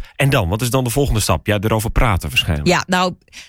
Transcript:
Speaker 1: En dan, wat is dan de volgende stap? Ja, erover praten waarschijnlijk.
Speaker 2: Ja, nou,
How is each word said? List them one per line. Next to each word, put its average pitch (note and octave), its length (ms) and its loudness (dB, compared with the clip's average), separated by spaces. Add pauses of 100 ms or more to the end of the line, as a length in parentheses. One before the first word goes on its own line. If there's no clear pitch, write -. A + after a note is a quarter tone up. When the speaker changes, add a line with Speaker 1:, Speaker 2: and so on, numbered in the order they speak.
(160)
Speaker 1:
En C#3+ 140 2
dan, A#2+ 180 0
wat A2 140 -2
is B2 80 -2
dan B2+ 140 0
de B2 60 -2
volgende A#2+ 300 0
stap? F2+ 260 0
Ja, G#2 140 0
erover A2 300 0
praten G#2 380 0
waarschijnlijk. D2 400 0
Speaker 2:
Ja, E3+ 180 2
nou, F#3 280 0 (340)